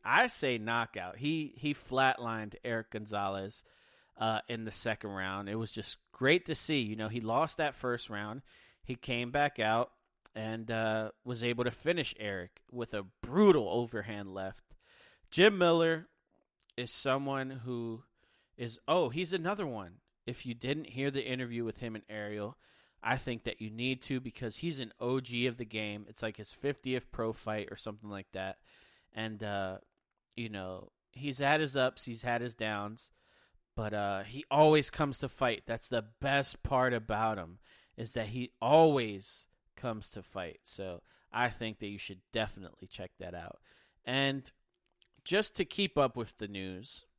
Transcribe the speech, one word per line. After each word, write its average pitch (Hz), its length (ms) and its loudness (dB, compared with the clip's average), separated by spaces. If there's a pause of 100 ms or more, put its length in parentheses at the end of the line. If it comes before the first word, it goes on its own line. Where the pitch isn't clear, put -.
I 165 240 6
say 127 300 0
knockout. 107 600 -2
He, 151 400 -2
he 143 160 -2
flatlined 117 880 2
Eric 113 280 -4
Gonzalez, 101 720 -4 (560)
uh, 110 280 2
in 113 180 -4
the 107 60 -6
second - 380 -4
round. 98 400 -4
It 104 60 -2
was 113 160 -4
just - 260 -8 (140)
great 156 340 4
to 156 100 -4
see. 151 260 2
You 107 140 -2
know, 107 140 -4
he 117 120 -4
lost 123 360 0
that 139 160 0
first 120 360 -4
round. 107 340 -6 (400)
He 131 120 -6
came 120 360 -4
back 143 280 2
out 113 320 2 (440)
and, 110 340 -6
uh, 110 400 0 (140)
was 120 200 -4
able 120 200 2
to 120 80 2
finish 160 480 0
Eric 98 420 -6 (100)
with 120 220 -6
a 101 120 -2 (160)
brutal 151 460 8
overhand 104 680 -2
left. 95 420 -8 (560)
Jim 196 260 8
Miller 165 500 4 (680)
is 123 140 -6
someone 135 720 0
who 120 380 -4 (540)
is, 120 300 -8
oh, 160 220 4
he's 165 240 -4
another 190 320 -2
one. 101 280 -8 (340)
If 120 180 -8
you 120 80 -6
didn't 139 380 -4
hear 135 180 0
the 135 160 -2
interview 120 400 -4
with 110 120 -4
him 113 180 -8
and 107 120 -12
Ariel, 104 500 -6 (440)
I 123 160 2
think 117 260 -6
that - 160 -6
you 110 100 -6
need 127 340 -4
to 131 160 -2
because 120 380 -8
he's 165 220 -4
an 113 200 -8
O 127 200 2
G 120 280 0
of 120 100 -2
the 120 80 -6
game. 107 420 -6
It's - 140 -12
like 110 160 -4
his 104 140 -12
fiftieth 131 600 -4
pro 113 220 -2
fight 107 380 -4
or 107 40 -10
something 104 340 -10
like 98 240 -10
that. 95 240 -6 (560)
And, 110 300 -6
uh, 98 340 -2 (580)
you 117 140 -6
know, 95 400 -8 (220)
he's 131 280 -6
had 143 200 4
his 139 180 0
ups, 127 280 0
he's 113 180 -10
had 120 180 0
his 120 140 -6
downs, 107 560 -4 (640)
but, 107 180 -2
uh, 101 300 0
he 123 280 -10
always 151 380 8
comes 139 300 -2
to 135 100 -4
fight. 120 360 0
That's 117 220 -4
the 113 160 2 (160)
best 139 440 0
part 127 300 4
about 110 440 0
him, 87 220 -10 (360)
is 113 180 -8
that 113 140 -2
he 123 240 -6 (100)
always 123 840 6 (300)
comes 110 320 -6
to 98 140 -12
fight. - 400 -8
So 92 380 -8 (300)
I 117 180 2
think 110 300 -6
that 104 80 -6
you 101 100 -8
should 95 220 -10 (140)
definitely 104 540 -4
check - 320 -12
that 90 160 -8
out. 85 240 -12 (440)
And 135 480 -2 (720)
just 208 320 2
to 190 80 0
keep - 340 0
up 131 200 4
with 117 200 -8
the 107 100 -6
news 95 580 -8 (140)